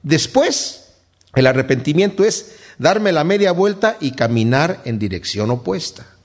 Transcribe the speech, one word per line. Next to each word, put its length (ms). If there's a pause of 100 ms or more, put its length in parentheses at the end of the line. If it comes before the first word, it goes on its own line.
Después, 840 (500)
el 100
arrepentimiento 800
es 300 (260)
darme 320
la 120
media 280
vuelta 500
y 100
caminar 720
en 140
dirección 540
opuesta. 560 (180)